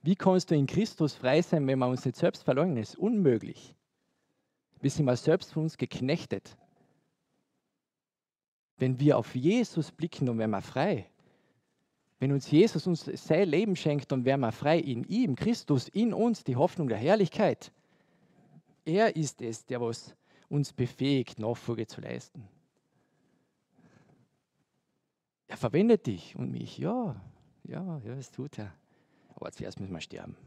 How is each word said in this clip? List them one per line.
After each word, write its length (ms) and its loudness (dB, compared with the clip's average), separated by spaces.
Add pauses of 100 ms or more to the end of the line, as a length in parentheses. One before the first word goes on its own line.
Wie 100 4
kannst 360 2
du 40 4
in 120 4
Christus 460 0
frei 280 2
sein, 240 0
wenn 140 0
wir 80 2
uns 160 -2
nicht 140 -4
selbst 260 0
verleugnen? 320 2
Das 140 -4
ist 80 -20
unmöglich. 760 0 (1080)
Wir 80 -2
sind 160 -2
mal 100 2
selbst 380 0
von 100 -4
uns 140 -6
geknechtet. 800 -6 (2250)
Wenn 220 0
wir 180 6
auf 160 -2
Jesus 600 0
blicken, 320 -4
dann 120 0
werden 140 0
wir 100 -2
frei. 480 -2 (1080)
Wenn 140 0
uns 180 -2
Jesus 340 6
uns 200 -2
sein 420 0
Leben 300 0
schenkt, 340 -2
dann 140 0
werden 160 2
wir 100 0
frei 260 2
in 280 -4
ihm, 320 0
Christus, 500 0
in 260 0
uns, 300 0
die 140 -2
Hoffnung 320 0
der 80 -2
Herrlichkeit. 720 2 (1120)
Er 320 2
ist 260 -4
es, 240 -8
der 140 -6
was 360 -6 (340)
uns 240 -2
befähigt, 680 -2
Nachfolge 480 -4
zu 140 -16
leisten. 460 -12 (3000)
Er 80 -12
verwendet 520 4
dich 280 -6
und 160 -6
mich. 260 -10
Ja, 380 -6 (480)
ja, 420 -10
ja, 100 -12
das 160 -14
tut 280 -12
er. 140 -12 (640)
Aber 160 -12
zuerst 280 -12
müssen 120 -10
wir 80 -8
sterben. 460 -14